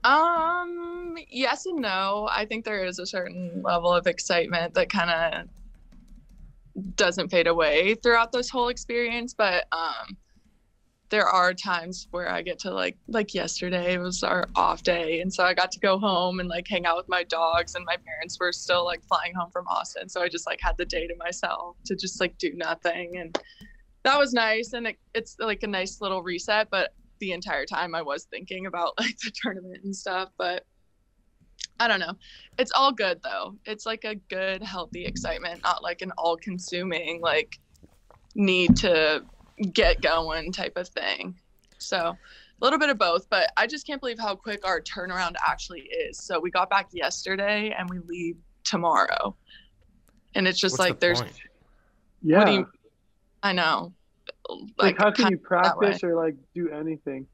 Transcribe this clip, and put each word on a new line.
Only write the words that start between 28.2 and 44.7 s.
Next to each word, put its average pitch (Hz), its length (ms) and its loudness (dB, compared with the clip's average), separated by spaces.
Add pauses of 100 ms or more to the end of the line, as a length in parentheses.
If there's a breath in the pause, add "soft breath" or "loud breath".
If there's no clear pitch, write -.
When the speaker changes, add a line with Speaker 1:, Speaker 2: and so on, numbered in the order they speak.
Speaker 1:
thinking 185 420 -10
about, 170 280 -2
<laughs> - 40 -6
like, 233 220 -2
the 226 100 -8 (100)
tournament 185 440 -10
and 196 100 -6
stuff, 190 420 -6
but 180 280 -4 (1120)
I 233 80 4
don't 208 140 2
know. 180 140 -6 (440 loud breath)
It's 254 140 0
all 269 200 6
good, 190 300 -2
though. 143 340 -6 (100)
It's, 214 200 -10
like, 220 180 -6
a 214 120 -6
good, 190 460 -4
healthy 180 420 -10
excitement, 170 580 -6
not, 175 200 0
like, 175 200 -6
an 185 160 -8
all-consuming, 170 1040 -2
like, 156 400 0 (720)
need 185 440 6
to 160 460 4 (480)
get 180 300 4
going 160 480 0
type 185 260 -6
of 180 120 -6
thing. - 500 -6 (400)
So - 200 -4
a 170 180 -2 (440 soft breath)
little 269 180 4
bit 302 100 4
of 262 100 2
both, 180 320 2
but 180 260 4
I 220 120 4
just 294 180 -10
can't 285 140 -6
believe 240 180 -4
how 214 160 -2
quick 202 320 -8
our 180 140 0